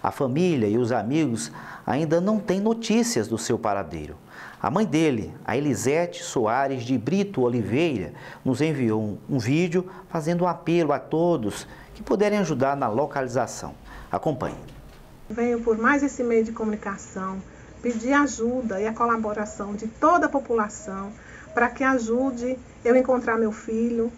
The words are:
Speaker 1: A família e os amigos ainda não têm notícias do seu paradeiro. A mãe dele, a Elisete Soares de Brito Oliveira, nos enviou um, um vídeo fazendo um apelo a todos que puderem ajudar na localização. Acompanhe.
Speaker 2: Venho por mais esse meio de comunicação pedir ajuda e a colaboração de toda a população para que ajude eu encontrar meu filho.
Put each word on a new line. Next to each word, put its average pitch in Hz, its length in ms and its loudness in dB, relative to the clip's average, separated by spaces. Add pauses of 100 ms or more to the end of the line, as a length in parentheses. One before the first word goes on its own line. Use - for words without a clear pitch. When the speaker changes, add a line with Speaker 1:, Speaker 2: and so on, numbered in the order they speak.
Speaker 1:
A 98 80 0
família 139 560 2
e 104 100 2
os 123 140 2
amigos 123 580 0 (380)
ainda 156 320 2
não 208 220 2
têm 185 180 0
notícias 226 640 2
do 113 120 -2
seu 113 200 0
paradeiro. 82 600 -4 (440)
A 95 80 2
mãe 196 160 2
dele, 147 480 2 (120)
a 98 100 0
Elisete 143 720 0
Soares 127 580 0
de 127 140 0
Brito 147 440 0
Oliveira, 120 720 2 (320)
nos 127 160 0
enviou 131 420 2
um, 107 160 -4 (120)
um 139 100 0
vídeo 165 500 2 (200)
fazendo 170 340 0
um - 40 2
apelo 165 440 2
a 135 80 2
todos 156 680 0 (300)
que - 80 -16
puderem 208 360 2
ajudar 143 360 2
na 131 140 0
localização. 127 840 -2 (380)
Acompanhe. 98 460 -2 (720)
Speaker 2:
Venho 233 320 0
por 226 160 2
mais 262 260 4
esse 269 180 -2
meio 233 220 4
de 220 80 -4
comunicação 196 840 -6 (440)
pedir 240 300 -2
ajuda 240 720 2
e 214 60 0
a 220 40 -2
colaboração 214 840 -2
de 220 140 -8
toda 311 380 4
a 285 40 0
população 214 840 -2 (400)
para 247 160 4
que 262 160 -2
ajude 247 720 0 (240)
eu 240 100 6
encontrar 247 440 4
meu 220 160 0
filho. 233 640 -2